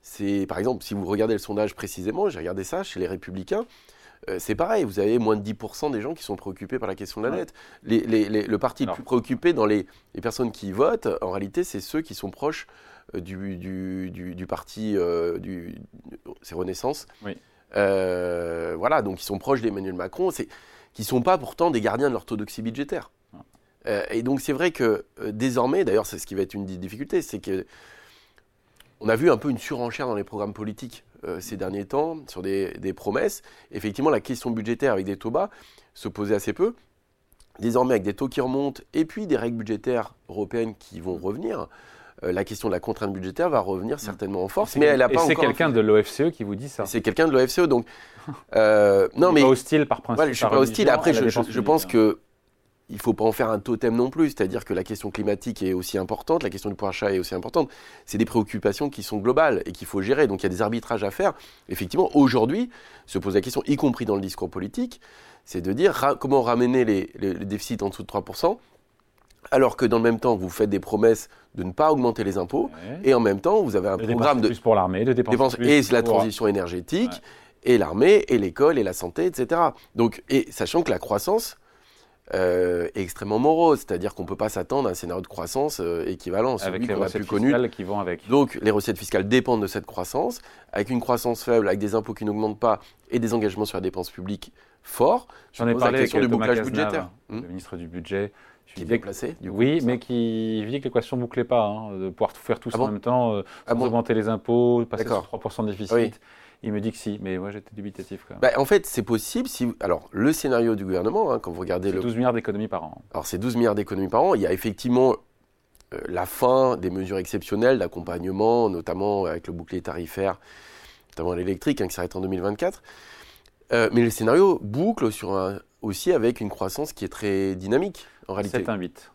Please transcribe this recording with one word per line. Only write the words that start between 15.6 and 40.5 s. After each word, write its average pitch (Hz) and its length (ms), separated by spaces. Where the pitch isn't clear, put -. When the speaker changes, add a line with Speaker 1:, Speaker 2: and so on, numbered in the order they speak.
Speaker 1:
c'est - 140
Renaissance. 95 520
Speaker 2:
Oui. 101 140
Speaker 1:
Euh, 90 1000
voilà, 127 240
donc 95 180
ils - 40
sont 101 140
proches 135 220
d'Emmanuel 98 340
Macron, 95 360
c'est, - 180
qui 110 100
sont 123 160
pas 180 160
pourtant 170 340
des 117 120
gardiens 113 260
de 123 60
l'orthodoxie 107 480
budgétaire. 135 480
Speaker 2:
Non. 71 80
Speaker 1:
Euh, 104 240
et 113 120
donc 131 180
c'est 147 120
vrai 160 180
que, 117 340
euh, 104 100
désormais, 127 540
d'ailleurs 107 220
c'est - 120
ce - 80
qui - 80
va 95 80
être 92 120
une 101 120
des 92 120
difficultés, 113 440
c'est - 160
que 95 280
on 107 60
a 110 80
vu 156 140
un 214 80
peu 151 100
une 127 80
surenchère 123 500
dans 120 80
les 101 100
programmes 104 280
politiques, 107 520
euh, 90 160
ces 101 160
derniers 95 300
temps, 156 320
sur 90 140
des, 95 300
des 95 200
promesses. - 480
Effectivement, 107 400
la 117 100
question 123 300
budgétaire 113 420
avec 95 140
des 98 100
taux 110 140
bas 180 180
se - 120
posait 104 280
assez 101 180
peu. 220 220
Désormais, 127 340
avec 101 80
des 101 100
taux 131 160
qui 131 140
remontent 135 400
et 156 140
puis 214 200
des 147 120
règles 117 180
budgétaires 113 560
européennes 107 500